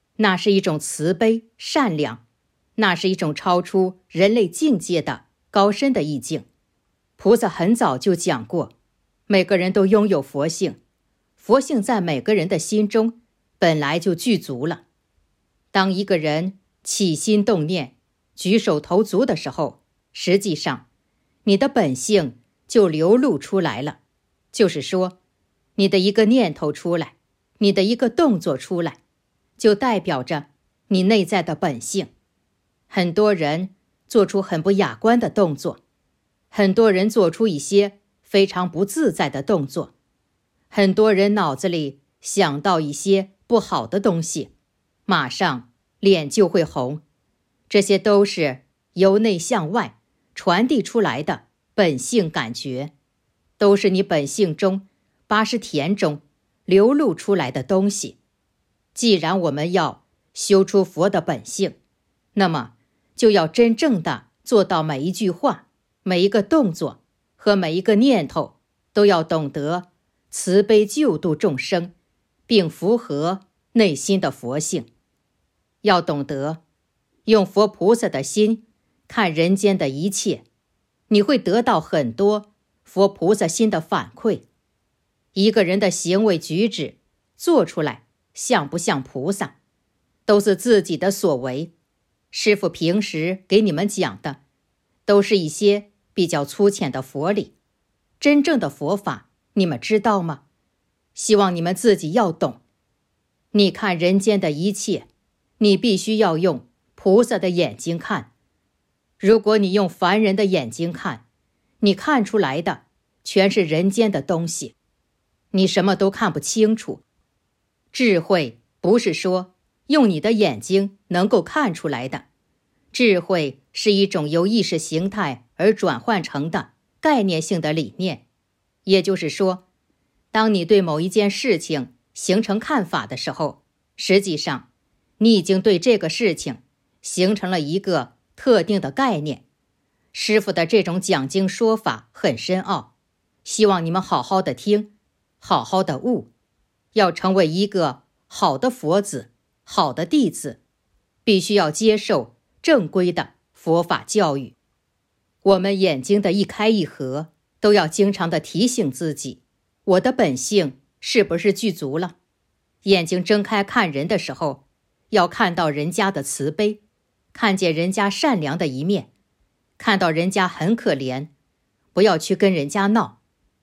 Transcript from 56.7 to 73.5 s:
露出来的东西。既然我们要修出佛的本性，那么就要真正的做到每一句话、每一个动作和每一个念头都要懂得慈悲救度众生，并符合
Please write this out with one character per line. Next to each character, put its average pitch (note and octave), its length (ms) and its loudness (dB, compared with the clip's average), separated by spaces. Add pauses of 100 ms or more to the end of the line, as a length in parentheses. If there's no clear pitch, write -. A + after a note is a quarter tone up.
露 C#4+ 200 2
出 G3 200 -2
来 D#3+ 160 0
的 C3+ 120 -6
东 G3 280 0
西。 - 280 -10 (760)
既 A#3 180 2
然 E3+ 260 2
我 E3+ 120 0
们 D3 220 -4
要 E3 340 -2 (260)
修 G3 320 2
出 G3 180 2
佛 F#3 280 0
的 G3 100 0
本 C#3+ 240 -6
性， F#3 300 -6 (600)
那 F#3+ 140 2
么 C3+ 260 -6 (400)
就 A3+ 160 4
要 F#3 160 2
真 A#3 300 2
正 A3+ 260 0
的 C#3+ 260 -8 (140)
做 G#3 220 2
到 F#3 180 0
每 D3 180 -4
一 E3+ 120 -4
句 F#3+ 180 -2
话、 F3+ 380 -4 (340)
每 F3+ 200 0
一 G3 60 4
个 G3+ 140 2
动 A#3 300 2
作 D#3 320 -10 (320)
和 G#3 180 2
每 E3+ 220 0
一 F#3 60 -2
个 A3 140 2
念 A3 300 4
头 - 340 -8 (320)
都 G#3 140 4
要 F3+ 160 4
懂 D#3+ 280 -2
得 D#3+ 420 -6 (380)
慈 F#3+ 320 2
悲 G#3+ 220 4
救 A3+ 320 0
度 D#3 200 -2
众 D#3 200 0
生， F3 360 -4 (540)
并 G3 220 2
符 G3 280 -2
合 E3+ 500 -4 (260)